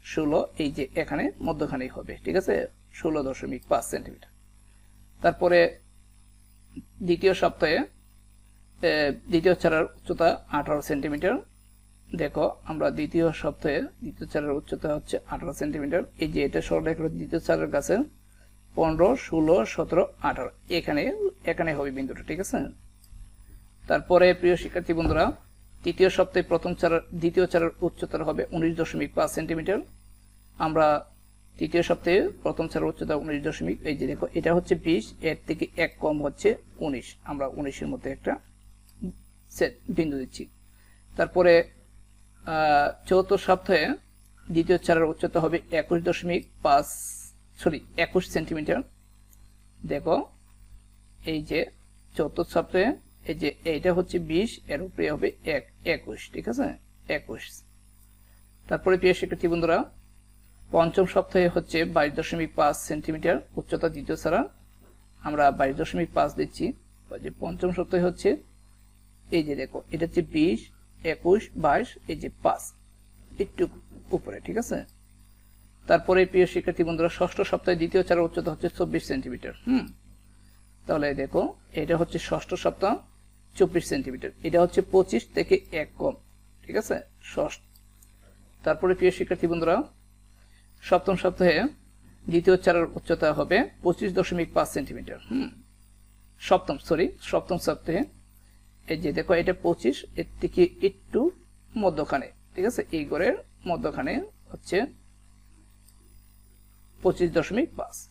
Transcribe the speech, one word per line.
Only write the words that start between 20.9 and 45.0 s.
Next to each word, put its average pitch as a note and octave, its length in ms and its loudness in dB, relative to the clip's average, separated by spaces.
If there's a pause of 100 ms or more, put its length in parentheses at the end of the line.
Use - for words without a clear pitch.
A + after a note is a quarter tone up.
এখানে E3 280 -2
হবে C#3+ 180 -4
বিন্দুটা, C3+ 320 -8
ঠিক D#3 120 -6
আছে। G3+ 180 -4 (1300)
তারপরে E3+ 420 4 (140)
প্রিয় F3 220 4
শিক্ষার্থী F3 360 -4
বন্ধুরা, D#3+ 260 2 (600)
তৃতীয় F#3 320 4
সপ্তাহে F#3 340 2
প্রথম F3 300 0
চারার, E3 220 2 (200)
দ্বিতীয় F3 300 2
চারার E3 200 2 (140)
উচ্চতা - 300 -6 (120)
হবে D#3 140 -2 (140)
উনিশ E3 240 0
দশমিক D#3+ 340 -4
পাঁচ D#3+ 220 0
সেন্টিমিটার। D#3+ 440 -2 (800)
আমরা D#3 280 2 (720)
তৃতীয় E3 260 0
সপ্তাহে F3 380 2 (240)
প্রথম D#3 240 -2
চারার D#3 220 -2
উচ্চতা D#3 320 -4
উনিশ D3+ 240 -4
দশমিক, D#3+ 300 -4 (120)
এই D#3 100 -2
যে - 80 -2
দেখো D3 200 -4 (120)
এটা D#3+ 180 0
হচ্ছে F3+ 180 2 (120)
বিশ, F#3 180 2 (240)
এর D#3 100 -4 (100)
থেকে E3 160 -2 (200)
এক D#3 80 -4 (100)
কম D3+ 200 0
হচ্ছে D3 260 0 (380)
উনিশ, C3+ 200 -6 (180)
আমরা C#3 220 -6 (120)
উনিশের D3 340 -6
মধ্যে C3+ 240 -8
একটা - 160 -4 (1200)
সেট D#3 200 0 (240)
বিন্দু D#3 260 -2
দিচ্ছি। - 220 -12 (680)
তারপরে, F3+ 400 4 (920)
আহ, D3+ 440 4 (200)
চতুর্থ F#3 220 4 (180)
সপ্তাহে F#3 360 4 (640)
দ্বিতীয় E3 400 2
চারার E3 260 4